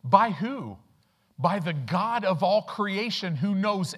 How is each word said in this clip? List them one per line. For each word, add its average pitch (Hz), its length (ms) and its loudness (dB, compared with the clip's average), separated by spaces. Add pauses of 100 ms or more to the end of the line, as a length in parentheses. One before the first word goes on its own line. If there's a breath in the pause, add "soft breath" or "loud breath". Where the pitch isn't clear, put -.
By 202 260 6
who? 170 460 -6 (600)
By 175 200 0
the 170 140 -2
God 190 520 -2
of 190 180 2
all 208 200 4
creation 202 760 -4
who 196 180 0
knows 190 440 0